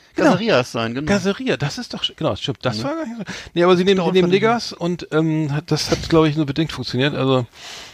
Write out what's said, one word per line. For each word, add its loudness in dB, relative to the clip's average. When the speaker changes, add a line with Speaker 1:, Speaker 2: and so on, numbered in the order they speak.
Speaker 1:
Genau. 4
Speaker 2:
Gazerias 0
sein, -4
genau. -6
Speaker 1:
Gazeria, 0
das -6
ist -10
doch -8
sch-, -6
genau, -2
stimmt, -6
das -2
Speaker 2:
Ja. -4
Speaker 1:
war -4
gar -6
nicht -10
so. -10
Nee, 2
aber 6
sie 2
nehmen, 4
Speaker 2:
Doch, 0
Speaker 1:
sie 0
nehmen 6
Speaker 2:
von 2
Speaker 1:
Niggers 2
und, -4
ähm, 0
hat, -4
das 0
hat, -2
glaub 6
ich, 2
nur 0
bedingt -2
funktioniert, -2
also, 2